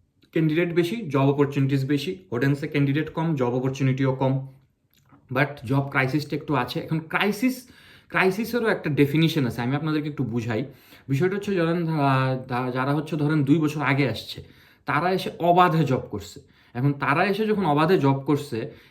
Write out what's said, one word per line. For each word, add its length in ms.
ক্যান্ডিডেট 420
বেশি, 220
জব 340
অপরচুনিটিস 560
বেশি, 460
ওডেন্সে 360
ক্যান্ডিডেট 420
কম, 260
জব 180
অপরচুনিটিও 640
কম, 320
but 320
জব 240
ক্রাইসিসটা 460
একটু 200
আছে। 240
এখন 200
ক্রাইসিস, 680
ক্রাইসিসেরও 580
একটা 220
ডেফিনিশন 560
আছে, 160
আমি 140
আপনাদেরকে 340
একটু 140
বুঝাই। 420
বিষয়টা 280
হচ্ছে 200
ধরেন, 320
আহ, 600
দা-, 240
যারা 220
হচ্ছে 220
ধরেন 280
দুই 140
বছর 240
আগে 280
আসছে, 340
তারা 260
এসে 280
অবাধে 440
জব 280
করছে। 280
এখন 200
তারা 320
এসে 200
যখন 200
অবাধে 320
জব 160
করছে 580